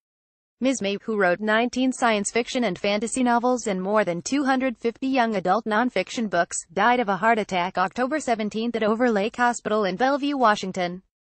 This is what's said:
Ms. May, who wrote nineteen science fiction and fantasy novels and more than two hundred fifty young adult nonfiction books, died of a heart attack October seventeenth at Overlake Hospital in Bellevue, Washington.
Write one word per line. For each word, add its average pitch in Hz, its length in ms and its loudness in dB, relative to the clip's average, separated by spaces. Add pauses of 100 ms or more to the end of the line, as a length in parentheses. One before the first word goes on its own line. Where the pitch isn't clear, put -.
(600)
Ms. 254 200 0
May, 202 220 -2
who 220 160 -4
wrote 180 220 2
nineteen 240 520 0
science 220 380 0
fiction 240 320 -2
and 185 160 -2
fantasy 208 460 -2
novels 240 420 2
and 185 160 -2
more 208 220 2
than 175 180 -4
two 285 220 -2
hundred 262 340 0
fifty 233 300 -4
young 233 260 2
adult 190 300 0
nonfiction 220 680 -2
books, 175 280 0 (140)
died 240 280 4
of 208 80 0
a 196 80 0
heart 220 240 2
attack 190 360 -2
October 247 440 -2
seventeenth 220 560 -2
at 220 80 -2
Overlake 220 500 2
Hospital 233 480 0
in 185 140 0
Bellevue, 277 400 0
Washington. 190 680 0 (200)